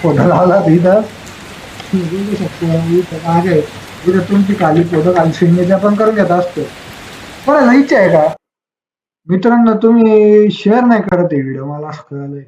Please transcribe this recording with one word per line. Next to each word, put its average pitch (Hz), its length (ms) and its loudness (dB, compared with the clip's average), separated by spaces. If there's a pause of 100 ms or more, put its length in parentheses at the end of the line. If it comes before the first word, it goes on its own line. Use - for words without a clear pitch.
फोटो 143 240 2
लावला 175 280 2
होता 165 160 2
इथं. 180 300 4
तुम्ही - 1200 -10
बघू 208 120 -4
शकता, 170 380 -6
इथं 165 420 -2
मागे, 170 440 0 (480)
इथं 190 120 2
तुमची 196 340 0
खाली 160 300 2
फोटो 170 340 0
खाली 165 140 2
सिग्नेचर 180 460 2
पण 208 180 0
करून 220 200 0
घेत 190 160 0
असतो. 175 300 -2 (840)
कोणाला 269 280 4
इच्छा 277 240 2
आहे 185 120 4
का? 156 240 2 (960)
मित्रांनो, 226 440 2
तुम्ही 214 760 4
शेअर 226 320 0
नाही 233 180 2
करत 175 300 -2
हे 143 100 -2
व्हिडिओ, 135 240 -8
मला 147 220 -10
असं 151 280 -16
कळालंय. 139 320 -12